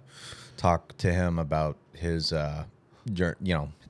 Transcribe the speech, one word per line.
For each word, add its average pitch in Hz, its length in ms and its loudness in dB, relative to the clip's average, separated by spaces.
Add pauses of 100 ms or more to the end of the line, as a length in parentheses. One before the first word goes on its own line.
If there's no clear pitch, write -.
(560)
talk - 420 2
to 92 140 2
him 87 280 2
about 78 380 0 (160)
his, 82 380 -2
uh, 76 340 -2 (460)
jour-, 87 300 0
you 92 140 2
know, 73 140 -2 (200)